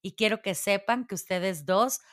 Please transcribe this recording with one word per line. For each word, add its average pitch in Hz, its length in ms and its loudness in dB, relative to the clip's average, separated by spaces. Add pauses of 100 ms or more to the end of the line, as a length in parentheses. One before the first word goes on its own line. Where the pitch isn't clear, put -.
Y 190 80 -6
quiero 214 320 0
que 190 100 -2
sepan 220 540 0
que 196 80 -6
ustedes 180 500 -4
dos 214 360 2 (120)